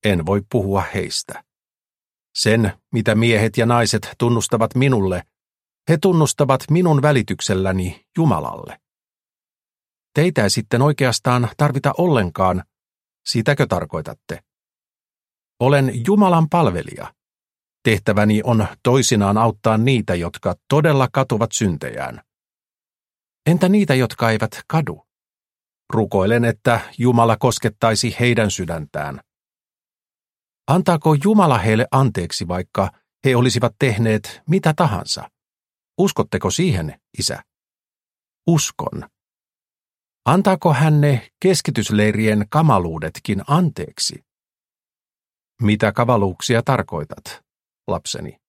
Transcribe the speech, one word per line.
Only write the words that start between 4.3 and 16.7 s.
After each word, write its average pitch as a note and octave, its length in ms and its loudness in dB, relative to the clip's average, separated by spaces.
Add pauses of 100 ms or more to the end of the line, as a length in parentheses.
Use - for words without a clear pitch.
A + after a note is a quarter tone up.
minulle, G#2+ 480 0 (680)
he E3 80 4
tunnustavat D3 720 2
minun D#3+ 320 4
välitykselläni F#2+ 1040 -2 (100)
Jumalalle. F#2+ 640 -2 (1300)
Teitä D3+ 280 2
ei G2 80 2
sitten A#2+ 320 -2
oikeastaan B2 760 0
tarvita C#3 420 0
ollenkaan, F#2+ 680 0 (640)
sitäkö B2 400 0
tarkoitatte? D#2+ 760 -8 (1160)
Olen C3 460 2
Jumalan F3+ 420 4
palvelija. G#2+ 680 -2 (680)